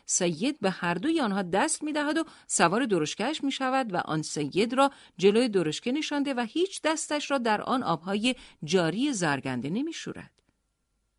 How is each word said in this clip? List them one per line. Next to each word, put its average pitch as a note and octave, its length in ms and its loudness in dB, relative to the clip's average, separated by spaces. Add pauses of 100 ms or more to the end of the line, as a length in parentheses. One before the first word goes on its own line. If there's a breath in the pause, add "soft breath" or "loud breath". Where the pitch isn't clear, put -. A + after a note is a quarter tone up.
سید F3+ 540 0
به F#3+ 100 0
هر F3 240 -2
دوی D4+ 260 0
آنها G3+ 220 0
دست G3 400 0
می‌دهد D4+ 360 -2
و D#4+ 60 0 (220 loud breath)
سوار G3+ 400 4
درشکه‌اش G3+ 580 0
می‌شود C4 500 -2
و - 20 -2
آن D#3 260 -2
سید D#3+ 520 -2
را C#4 160 4 (280 loud breath)
جلوی G#3 300 6
درشکه F3+ 440 0
نشانده C#4+ 420 -2
و A#3+ 60 -2
هیچ D#4 440 -2
دستش D4+ 460 -2
را C#4 80 2
در A3 240 0
آن B3+ 200 -2
آب‌های G3 520 0 (300 loud breath)
جاری F3+ 480 2
زرگنده C#3 580 -2
نمی‌شورد. D4 600 -6 (880)